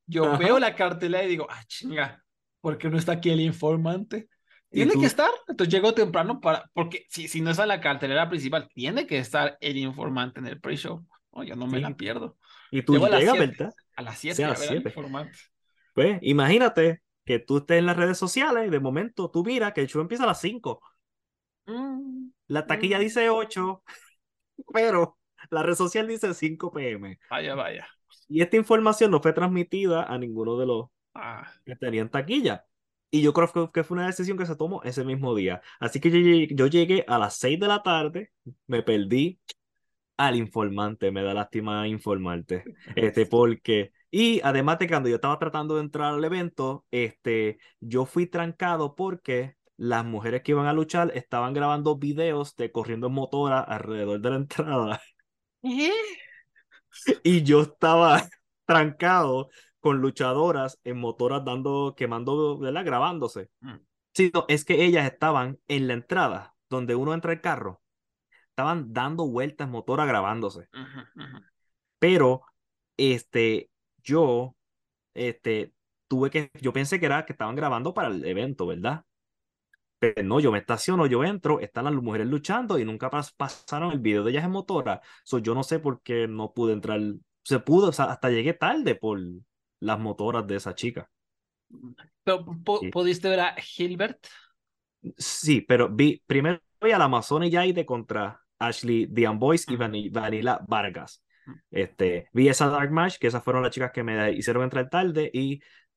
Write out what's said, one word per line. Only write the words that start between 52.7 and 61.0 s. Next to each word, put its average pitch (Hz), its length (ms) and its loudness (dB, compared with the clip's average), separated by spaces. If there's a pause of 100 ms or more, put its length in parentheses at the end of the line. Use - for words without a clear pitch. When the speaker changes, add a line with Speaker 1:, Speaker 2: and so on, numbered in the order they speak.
Speaker 2:
corriendo 113 360 -4
en 127 60 -4
motora 135 480 0
alrededor 107 600 -4
de 120 80 -2
la 131 60 0
entrada. 139 680 -2 (600)
Speaker 1:
¿Qué? 269 280 0 (1300)
Speaker 2:
Y 170 200 6
yo 147 180 8
estaba 165 600 6 (240)
<laughs> - 200 -20
trancado 151 840 2 (300)
con 139 220 2
luchadoras 135 840 0
en 123 140 -6
motoras 123 480 -2